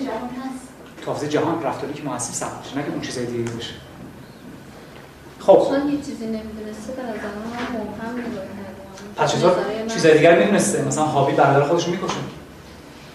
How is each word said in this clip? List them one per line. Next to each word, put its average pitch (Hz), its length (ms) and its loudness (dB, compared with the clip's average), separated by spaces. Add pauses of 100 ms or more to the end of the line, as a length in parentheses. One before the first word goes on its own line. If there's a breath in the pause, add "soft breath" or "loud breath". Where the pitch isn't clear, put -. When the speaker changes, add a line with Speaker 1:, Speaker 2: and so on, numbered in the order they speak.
Speaker 1:
جهان 233 240 -6 (140)
هست. - 240 -10 (380)
Speaker 2:
تو 139 60 -4
حافظه 143 180 -4
جهان - 340 0
رفتاری 135 300 -4
که 147 100 -10
ما 131 120 -6
هستیم - 200 -6
ثبت - 260 -8
بشه، 131 160 -10
نه 147 60 -2
که 165 80 -4
اون 147 100 -6
چیزای 123 240 -6
دیگه 117 260 -4
باشه. 117 220 -10 (1700)
خب. - 300 8
Speaker 3:
چون 285 200 2
یه 285 80 0
چیزی - 280 -8
نمی‌دونسته، 214 720 -8
به 254 60 -8
نظر 226 100 -6
من 226 680 -6
مبهم 208 320 -8
نگاه 240 320 -6
کرده. - 760 -14
Speaker 2:
پس - 140 4
چطور؟ 160 200 6
Speaker 3:
نظریه 196 300 0
من - 60 -4
Speaker 2:
چیزای 160 300 6
دیگر 170 220 10
می‌دونسته. 180 480 4
مثلاً 156 160 0
حابیل - 320 2
برادر 139 300 6
خودش 170 200 2
رو 170 60 0
می‌کشه. - 260 -4 (960)